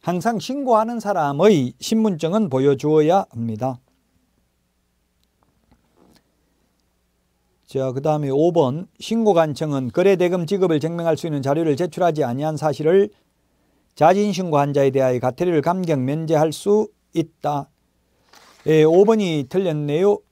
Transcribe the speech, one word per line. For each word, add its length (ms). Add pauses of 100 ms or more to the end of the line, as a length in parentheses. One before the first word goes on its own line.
항상 380
신고하는 600
사람의 800
신분증은 680
보여주어야 800
합니다. 500 (3750)
자, 240
그 100
다음에 300
오 220
번, 340 (140)
신고관청은 920
거래대금 560
지급을 320
증명할 380
수 100
있는 160
자료를 340
제출하지 460
아니한 340
사실을 540 (840)
자진신고한 760
자에 180
대하여 280
과태료를 440
감경 420
면제할 480
수 360 (240)
있다. 560 (1000)
예, 160
오 200
번이 440
틀렸네요. 680 (140)